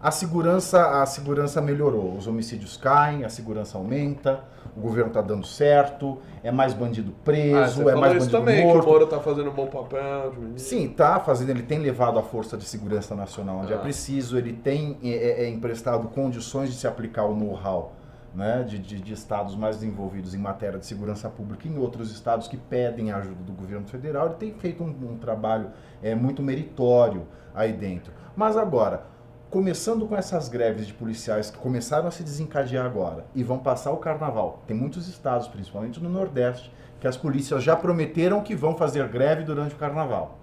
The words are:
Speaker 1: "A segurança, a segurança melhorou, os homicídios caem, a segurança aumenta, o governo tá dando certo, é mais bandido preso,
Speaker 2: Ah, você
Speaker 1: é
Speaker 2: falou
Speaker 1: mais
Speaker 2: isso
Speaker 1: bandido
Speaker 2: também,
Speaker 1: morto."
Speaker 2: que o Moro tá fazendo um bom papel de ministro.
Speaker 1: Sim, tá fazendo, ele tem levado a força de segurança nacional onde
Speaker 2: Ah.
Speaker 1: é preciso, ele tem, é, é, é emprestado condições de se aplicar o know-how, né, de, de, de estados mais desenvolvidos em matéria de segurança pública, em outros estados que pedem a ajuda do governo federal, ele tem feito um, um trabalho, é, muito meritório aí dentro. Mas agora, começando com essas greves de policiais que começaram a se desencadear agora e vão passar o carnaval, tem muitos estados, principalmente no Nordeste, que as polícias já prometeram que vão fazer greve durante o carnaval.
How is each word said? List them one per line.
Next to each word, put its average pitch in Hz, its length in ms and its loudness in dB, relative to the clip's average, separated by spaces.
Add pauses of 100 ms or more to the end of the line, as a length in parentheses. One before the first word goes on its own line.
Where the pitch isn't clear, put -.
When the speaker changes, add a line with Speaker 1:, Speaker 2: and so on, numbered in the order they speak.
Speaker 1:
"A 143 100 4
segurança, 170 880 4
a 139 40 6
segurança 143 560 0
melhorou, 135 540 2
os 98 120 -8
homicídios 113 500 -6
caem, 143 480 4
a 107 40 -6
segurança 110 500 -8
aumenta, 139 640 -2 (340)
o 110 40 -14
governo 113 320 0
tá 107 100 0
dando 101 240 -2
certo, 143 720 4 (240)
é 117 80 -2
mais 131 240 4
bandido 110 380 -4 (120)
preso, 147 320 4
Speaker 2:
Ah, 135 100 6
você 127 140 0
Speaker 1:
é - 40 2
Speaker 2:
falou 131 160 8
Speaker 1:
mais 135 120 8
Speaker 2:
isso 123 120 4
Speaker 1:
bandido 165 120 2
Speaker 2:
também, 214 300 6
Speaker 1:
morto." 165 160 10
Speaker 2:
que 156 40 4
o 156 40 8
Moro 156 160 10
tá 156 120 -2
fazendo 143 300 0
um 135 40 -8
bom 139 140 -2
papel 135 640 -4
de 123 80 -12
ministro. 120 300 -10
Speaker 1:
Sim, 196 200 0
tá 170 300 4
fazendo, 131 300 2
ele 123 140 -2
tem 151 160 -2
levado 120 400 2
a 107 40 -2
força 110 320 -6
de 101 100 -10
segurança 104 500 -4
nacional 98 480 -6
onde 104 100 -2
Speaker 2:
Ah. 107 40 -2
Speaker 1:
é - 20 -4
preciso, 135 580 -4
ele 120 160 -2
tem, 143 500 -2
é, 123 60 -4
é, 120 360 0
é 120 40 -4
emprestado 117 600 -2
condições 131 640 -4
de 123 40 -6
se 123 120 -8
aplicar 113 380 -4
o 104 100 0
know-how, 95 580 -4 (420)
né, 110 260 0
de, 107 160 -6
de, 95 240 -10
de 104 120 -10
estados 101 420 -4
mais 107 220 -2
desenvolvidos 98 580 -6
em - 20 -4
matéria 98 400 -4
de 92 80 -12
segurança 104 420 -6
pública, 104 400 -10
em 156 120 -6
outros 117 320 -4
estados 113 360 -2
que - 80 -10
pedem 117 560 -2
a 101 60 -4
ajuda 95 260 -8
do 92 80 -10
governo 98 360 -10
federal, 143 400 -2
ele 165 80 -2
tem 214 180 -8
feito 170 300 -6
um, 160 60 -4 (240)
um 113 40 -10
trabalho, 110 540 -2 (320)
é, 110 100 0
muito 135 300 0
meritório 123 800 4 (320)
aí 110 180 0
dentro. 92 400 -8 (220)
Mas 214 200 2
agora, 120 500 2 (440)
começando 190 560 0
com 214 100 -4
essas 175 340 -2
greves 110 360 0
de 104 80 -12
policiais 110 560 -4
que - 80 -18
começaram 131 500 -2
a 170 40 -4
se 175 100 -12
desencadear 143 640 -2
agora 90 480 -4
e 131 100 -2
vão 127 140 -2
passar 131 340 0
o 165 60 -2
carnaval, 139 720 -4
tem 110 100 -4
muitos 156 300 -4
estados, 123 400 -4
principalmente 101 560 -10
no 175 60 -4
Nordeste, 139 640 -2 (280)
que - 80 -2
as 127 100 -2
polícias 139 460 0
já 160 120 6
prometeram 170 640 2
que 208 120 -6
vão 156 220 2
fazer 143 320 0
greve 147 380 2
durante 147 280 -2
o - 60 -16
carnaval. 139 640 -4